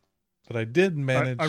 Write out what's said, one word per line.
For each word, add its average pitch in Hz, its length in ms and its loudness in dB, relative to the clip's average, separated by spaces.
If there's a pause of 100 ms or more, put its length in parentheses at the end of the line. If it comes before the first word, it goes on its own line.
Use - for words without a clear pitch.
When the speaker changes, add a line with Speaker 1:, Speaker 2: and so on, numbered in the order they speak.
(480)
Speaker 1:
But 113 100 -8
I 113 60 -2
did 165 300 2
Speaker 2:
I, 143 80 -4
Speaker 1:
manage 131 380 0
Speaker 2:
I 156 100 0